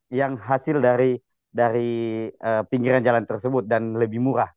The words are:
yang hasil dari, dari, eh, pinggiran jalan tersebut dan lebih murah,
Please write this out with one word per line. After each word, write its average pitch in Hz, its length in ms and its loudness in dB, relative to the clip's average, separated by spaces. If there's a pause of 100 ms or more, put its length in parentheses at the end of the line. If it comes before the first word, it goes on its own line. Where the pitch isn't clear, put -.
(100)
yang 135 300 -2
hasil 135 400 -2
dari, 123 400 4 (320)
dari, 117 800 -2
eh, 110 360 -2
pinggiran 127 360 2
jalan 117 200 2
tersebut 120 400 -4
dan 113 320 -2
lebih 113 240 -2
murah, 123 360 0